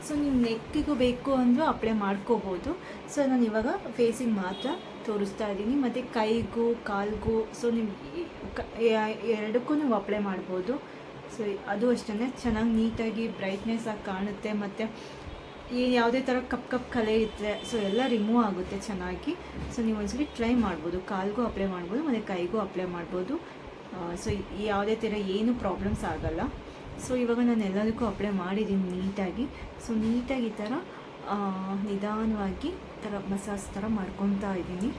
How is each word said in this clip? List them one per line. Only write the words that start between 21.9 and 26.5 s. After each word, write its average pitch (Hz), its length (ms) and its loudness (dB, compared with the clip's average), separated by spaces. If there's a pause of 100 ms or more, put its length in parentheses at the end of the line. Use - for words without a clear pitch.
ಮತ್ತು 233 240 0
ಕೈಗೂ 180 320 0
ಅಪ್ಲೈ 185 260 -2
ಮಾಡ್ಬೋದು. 175 500 -4
ಆ, - 760 -8 (120)
so, 214 80 0
ಈ 196 320 -4
ಯಾವುದೇ 208 300 2
ಥರ 220 180 -2
ಏನು 208 400 2
ಪ್ರಾಬ್ಲಮ್ಸ್ 196 500 0
ಆಗಲ್ಲ. 160 360 -2 (680)